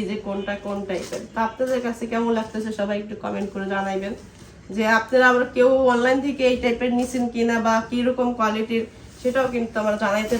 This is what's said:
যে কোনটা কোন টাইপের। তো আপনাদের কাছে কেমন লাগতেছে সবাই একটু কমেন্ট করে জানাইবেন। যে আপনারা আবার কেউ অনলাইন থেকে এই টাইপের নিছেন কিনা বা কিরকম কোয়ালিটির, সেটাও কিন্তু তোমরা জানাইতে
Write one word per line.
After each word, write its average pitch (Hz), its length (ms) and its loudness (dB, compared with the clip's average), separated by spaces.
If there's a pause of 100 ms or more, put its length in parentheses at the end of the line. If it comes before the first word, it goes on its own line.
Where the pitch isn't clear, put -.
যে 196 100 -4
কোনটা 202 400 -6
কোন 202 300 -6
টাইপের। 185 340 -6 (140)
তো 226 80 -2
আপনাদের 254 400 0
কাছে 233 260 -4
কেমন 233 260 0
লাগতেছে 220 400 -4
সবাই 202 260 -2
একটু 208 160 -10
কমেন্ট 202 380 -6
করে 196 160 -6
জানাইবেন। 196 440 -4 (560)
যে 214 180 0
আপনারা 240 420 4
আবার 247 240 4
কেউ 247 160 6 (240)
অনলাইন 262 280 2
থেকে 269 260 -2
এই 247 100 2
টাইপের 240 360 0
নিছেন 247 360 0
কিনা 233 300 0
বা 226 300 2
কিরকম 247 440 0
কোয়ালিটির, 226 520 0 (360)
সেটাও 254 260 2
কিন্তু 240 260 -2
তোমরা 214 240 0
জানাইতে 214 420 0